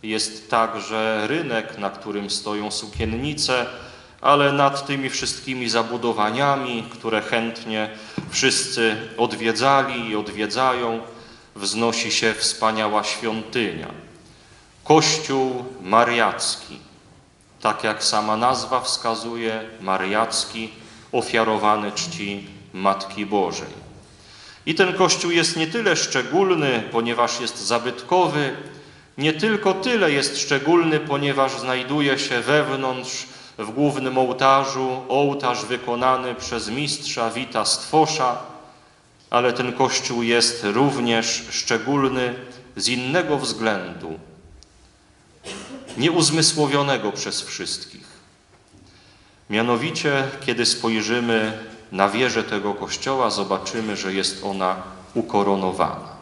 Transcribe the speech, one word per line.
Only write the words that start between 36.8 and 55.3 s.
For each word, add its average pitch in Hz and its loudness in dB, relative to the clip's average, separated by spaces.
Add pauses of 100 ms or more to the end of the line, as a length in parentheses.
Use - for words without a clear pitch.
Wita 117 -4
Stwosza, 143 2 (920)
ale 120 4
ten 123 -2
kościół 123 0
jest 117 2
również 117 2
szczególny 127 0 (420)
z 104 -2
innego 139 0
względu, 92 -4 (1800)
nieuzmysłowionego 143 4
przez - -6
wszystkich. - -10 (1400)
Mianowicie, 123 2 (220)
kiedy 117 2
spojrzymy 110 0 (340)
na 98 4
wieżę 113 2
tego 104 -2
kościoła, 120 -2
zobaczymy, 101 -2
że 95 -4
jest 95 -2
ona 95 0 (380)
ukoronowana. 98 0 (140)